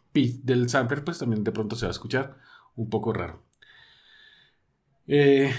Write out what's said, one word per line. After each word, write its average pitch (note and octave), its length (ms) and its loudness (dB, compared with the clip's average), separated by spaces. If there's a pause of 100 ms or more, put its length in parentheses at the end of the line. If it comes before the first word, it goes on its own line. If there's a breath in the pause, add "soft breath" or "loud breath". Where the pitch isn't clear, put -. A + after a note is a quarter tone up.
(120)
pitch A#2+ 320 0
del B2 260 2
sampler, C#3 340 0
pues E3+ 160 -8
también A2 240 -2
de G#2 80 -2
pronto G#2+ 240 -6
se A2+ 100 -6
va F2+ 40 -2
a - 20 -4
escuchar B2+ 460 -6 (380 loud breath)
un A#2 140 -6
poco A2 240 -2
raro. F2 300 -8 (1600 loud breath)
Eh, C#3 520 6